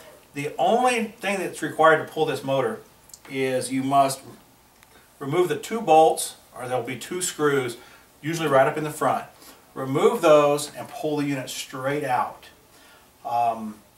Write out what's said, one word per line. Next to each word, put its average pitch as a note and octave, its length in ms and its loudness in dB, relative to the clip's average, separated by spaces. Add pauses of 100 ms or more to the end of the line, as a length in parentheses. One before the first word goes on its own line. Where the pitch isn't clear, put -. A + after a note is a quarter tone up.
(340)
The C#3+ 240 -8
only A#3 460 2 (160)
thing G3 180 -4
that's E3 240 -8
required D#3 460 4
to - 40 -18
pull D#3 140 -2
this C#3 180 -4
motor C3 360 -2 (500)
is C3 420 -2
you C3+ 120 -2
must C3+ 380 2 (1000)
remove D#3+ 300 0
the D3+ 60 -2
two A3 260 -6
bolts, - 560 4 (200)
or B2+ 100 -10
there'll B2 140 -2
be B2 160 -8
two F3+ 240 -8
screws, C#3 560 0 (460)
usually D#3+ 260 -4
right C3+ 160 6
up D#3 100 0
in D#3 80 -4
the D3+ 60 -4
front. B2+ 360 -2 (500)
Remove C#3+ 460 0
those D3 540 4
and - 120 -12
pull D3+ 300 -6
the C#3+ 80 -2
unit C3 240 -4
straight C#3 540 -6
out. B2 420 -4 (800)
Um, A2+ 540 -2 (180)